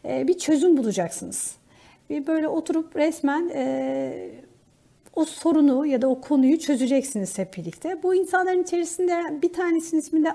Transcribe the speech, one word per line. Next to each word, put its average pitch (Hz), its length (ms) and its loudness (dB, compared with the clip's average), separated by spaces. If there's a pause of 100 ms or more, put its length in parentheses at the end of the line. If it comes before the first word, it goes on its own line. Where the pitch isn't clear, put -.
e, 262 240 -2
bir 359 100 2
çözüm 302 380 4
bulacaksınız. - 800 -4 (540)
Bir 294 160 -4
böyle 320 220 0
oturup 320 480 -4
resmen, 311 580 0
e, 269 760 -4 (840)
o 320 100 2
sorunu 294 640 2
ya 254 160 2
da 269 60 2
o 262 120 0
konuyu 285 380 4
çözeceksiniz 254 800 0
hep 185 180 -6
birlikte. 233 460 -8
Bu 370 120 2
insanların 370 480 2
içerisinde 339 800 -2
bir 349 100 0
tanesinin 330 480 0
isminde 320 340 0